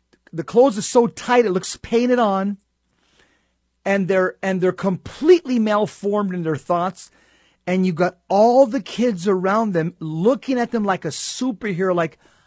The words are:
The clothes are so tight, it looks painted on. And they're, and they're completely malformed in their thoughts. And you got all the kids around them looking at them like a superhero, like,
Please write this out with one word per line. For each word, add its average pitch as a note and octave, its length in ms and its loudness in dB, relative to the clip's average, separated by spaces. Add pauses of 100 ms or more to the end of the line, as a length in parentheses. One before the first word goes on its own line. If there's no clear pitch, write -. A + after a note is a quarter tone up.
(320)
The D#3+ 140 -8
clothes A#3+ 320 4
are G3+ 60 -4
so A#3 240 2
tight, B3 380 0
it F#3+ 60 -2
looks F#3 240 -4
painted B3 440 0
on. G3 400 -2 (1300)
And G3 220 0
they're, F#3 360 0
and F#3+ 180 -2
they're F#3 100 2
completely B3+ 840 0
malformed G#3 800 -2
in F3 80 -4
their D#3+ 140 -2
thoughts. F3 520 -4 (560)
And F#3 200 0
you F#3 80 0
got F3 340 -2
all A#3+ 400 6
the A3 140 -4
kids G3+ 460 -2
around G3+ 440 0
them E3+ 280 -2
looking F#3+ 600 -2
at A#3 120 -4
them A3+ 120 -2
like F#3 220 -2
a D#3 40 -6
superhero, F#3+ 840 -4
like, E3 240 -4 (280)